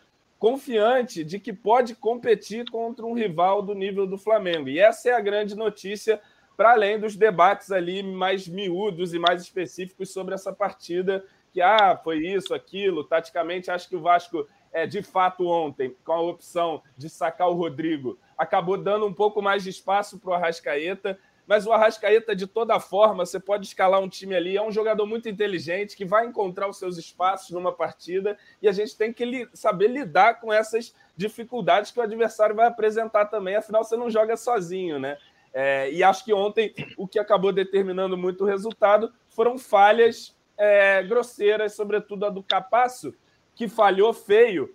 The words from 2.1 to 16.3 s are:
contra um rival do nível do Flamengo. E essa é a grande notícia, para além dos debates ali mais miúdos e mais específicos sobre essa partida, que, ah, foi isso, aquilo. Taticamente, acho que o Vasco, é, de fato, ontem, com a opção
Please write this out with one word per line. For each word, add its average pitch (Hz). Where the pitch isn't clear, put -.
contra 233
um 233
rival 196
do 202
nível 196
do 190
Flamengo. 180
E 143
essa 220
é -
a 233
grande 208
notícia, 208
para 220
além 214
dos 208
debates 196
ali 185
mais 190
miúdos 180
e 170
mais 180
específicos 185
sobre 190
essa 190
partida, 185
que, 180
ah, 190
foi 160
isso, 185
aquilo. 175
Taticamente, 170
acho 175
que 185
o 170
Vasco, 170
é, 160
de 175
fato, 185
ontem, 143
com 165
a 165
opção 170